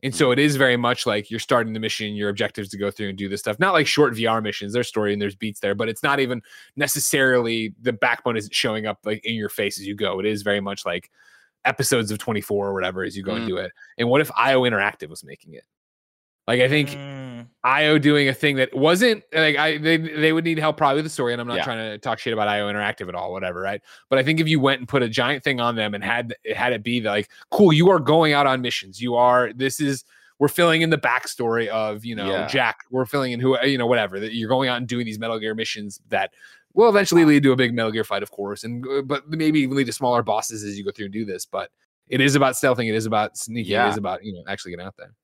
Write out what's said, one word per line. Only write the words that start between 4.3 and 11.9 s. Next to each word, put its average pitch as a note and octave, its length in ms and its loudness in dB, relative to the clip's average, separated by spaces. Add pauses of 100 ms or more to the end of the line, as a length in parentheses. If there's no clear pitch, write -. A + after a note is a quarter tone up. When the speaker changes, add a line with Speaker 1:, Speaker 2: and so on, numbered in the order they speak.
Speaker 1:
missions, G#2 320 -8
there's A#2+ 140 0
story G#2 260 0
and G#2 80 -2
there's G2+ 140 -4
beats G#2+ 240 -8
there, G2+ 160 -2
but A2+ 140 -4
it's G#2+ 140 -8
not C#3+ 160 2
even B2 220 -2 (340)
necessarily B2+ 1040 0
the A#2+ 120 -2
backbone A#2+ 440 0
isn't G#2 160 -8
showing A2 340 -2
up, G#2+ 180 -6
like, G#2+ 200 -4
in A2+ 100 -4
your G#2+ 140 -4
face G2+ 300 -4
as G2 80 -12
you G2+ 80 -8
go. G2 240 -4
It G2 60 -4
is G#2+ 160 -2
very G2+ 180 0
much G2 260 -8
like F2+ 240 -6 (560)
episodes A#2+ 460 0